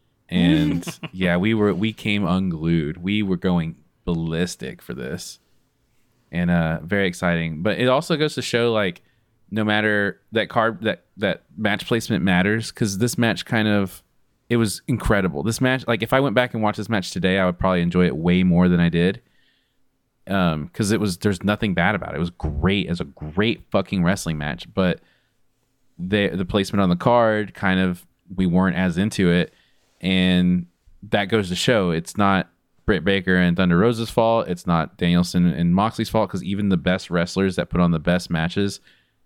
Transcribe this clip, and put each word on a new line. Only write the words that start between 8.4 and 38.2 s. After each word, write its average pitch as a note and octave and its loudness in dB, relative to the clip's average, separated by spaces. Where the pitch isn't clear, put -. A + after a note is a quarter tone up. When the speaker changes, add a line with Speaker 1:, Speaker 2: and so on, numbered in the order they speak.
Speaker 1:
show, A#2 0
like, G2+ -2
no G#2+ -4
matter G#2+ 0
that A2 -2
card, A2+ 0
that, G#2+ -4
that G2 -2
match G#2+ -4
placement A2+ -2
matters, F#2+ 0
'cause G2 -2
this A#2+ -2
match A#2 -2
kind A2 0
of, G2+ 0
it A#2+ 0
was A2 0
incredible. F#2+ 0
This A2+ -2
match, B2+ 0
like, A#2 -2
if A2 -4
I C3 6
went C3 0
back B2 2
and A2+ -4
watched G#2 0
this G2 -6
match G2+ -2
today, F#2 0
I F#2 2
would F2 -2
probably F#2 2
enjoy F2+ 2
it C#2 -2
way F2 2
more F2+ 4
than F2 4
I E2+ 4
did. F2 0
Um, E2+ 0
'cause G#2 0
it A2 2
was, G2 -2
there's G2+ -2
nothing G2+ 0
bad F2+ 2
about - -8
it. - -8
It D2+ -4
was F2 -2
great. E2 -2
It - -4
was E2+ -2
a - -8
great G2 -4
fucking F#2+ 0
wrestling E2+ -2
match, D2 -8
but F#2 0
the, G2 0
the F#2 -4
placement G2+ 0
on F#2+ 4
the F2 2
card, A2 2
kind F#2+ 0
of, F#2 -2
we F#2 0
weren't F2+ 2
as F2+ 0
into G2 2
it. E2+ 0
And F2+ 2
that G2+ 0
goes G2+ 0
to F2 -4
show G2+ 2
it's E2 -4
not G2 2
Britt F2 0
Baker F#2+ 2
and F2+ 4
Thunder F2+ 4
Rosa's A2+ 0
fault. A2+ 2
It's F2 -8
not E2 0
Danielson F2 2
and E2+ 2
Moxley's A2 -2
fault, G#2+ 0
'cause F#2 -6
even G2+ -4
the F#2+ 2
best F2+ -2
wrestlers F2+ -2
that - -4
put E2+ 0
on F2 4
the E2 0
best F2 -2